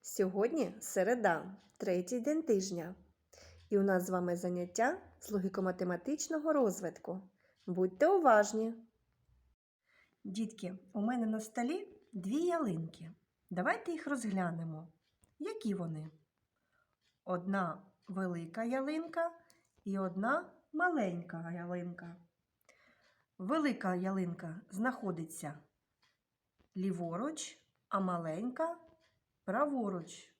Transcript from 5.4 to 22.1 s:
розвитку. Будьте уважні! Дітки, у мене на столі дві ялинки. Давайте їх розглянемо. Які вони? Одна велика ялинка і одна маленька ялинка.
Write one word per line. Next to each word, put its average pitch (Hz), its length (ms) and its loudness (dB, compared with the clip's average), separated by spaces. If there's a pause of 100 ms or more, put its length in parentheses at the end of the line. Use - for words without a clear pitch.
розвитку. 190 680 0 (440)
Будьте 185 420 4
уважні! 226 680 6 (1500)
Дітки, 196 540 -6 (160)
у 202 80 -2
мене 233 240 2
на 220 140 0
столі 254 480 -2 (260)
дві 202 280 0
ялинки. 190 720 0 (380)
Давайте 302 420 0
їх 320 160 -4
розглянемо. 170 800 -2 (520)
Які 349 340 -2
вони? 160 360 -4 (1160)
Одна 185 560 -2 (260)
велика 180 560 -4
ялинка 320 680 -2 (520)
і 196 140 -2
одна 196 540 0 (220)
маленька 180 760 0
ялинка. 175 640 -6 (1200)